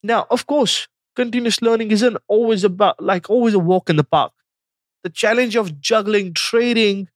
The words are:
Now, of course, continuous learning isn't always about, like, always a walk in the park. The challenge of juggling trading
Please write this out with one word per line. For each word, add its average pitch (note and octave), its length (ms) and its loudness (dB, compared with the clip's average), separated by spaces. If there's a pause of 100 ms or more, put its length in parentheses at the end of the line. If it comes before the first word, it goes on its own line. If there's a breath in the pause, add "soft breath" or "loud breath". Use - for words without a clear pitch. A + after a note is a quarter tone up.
Now, A3 280 0
of A#3+ 160 -2
course, C#4+ 400 0 (280)
continuous A#3+ 460 -2
learning A3+ 300 0
isn't A3 260 2 (100)
always A3 360 2
about, G3 360 2
like, F3 300 -4
always A#3 240 2
a G3 60 2
walk F3+ 280 0
in D#3+ 100 2
the D3+ 60 2
park. - 300 0 (720)
The F3 80 -10
challenge A3+ 440 0
of F3 240 -4
juggling G3+ 540 -2
trading A3 840 0